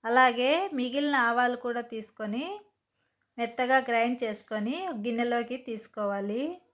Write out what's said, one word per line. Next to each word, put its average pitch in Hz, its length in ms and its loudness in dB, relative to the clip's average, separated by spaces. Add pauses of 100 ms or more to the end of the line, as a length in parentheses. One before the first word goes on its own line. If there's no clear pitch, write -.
అలాగే 247 420 6 (280)
మిగిలిన 277 360 2 (140)
ఆవాలు 240 360 2
కూడా 240 180 -4 (120)
తీసుకొని, 220 500 -6 (920)
మెత్తగా 247 420 2 (100)
గ్రైండ్ 240 360 2
చేసుకొని 214 520 -4 (140)
ఒక 226 160 -8
గిన్నెలోకి 240 520 -2 (100)
తీసుకోవాలి. 208 720 -4 (300)